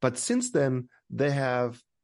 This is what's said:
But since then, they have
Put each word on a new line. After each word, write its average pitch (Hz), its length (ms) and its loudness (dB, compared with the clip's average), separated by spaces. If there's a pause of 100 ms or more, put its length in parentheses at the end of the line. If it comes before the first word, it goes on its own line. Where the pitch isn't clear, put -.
But 127 160 2
since 247 340 0
then, 131 380 0 (200)
they 135 220 0
have 123 500 -2 (220)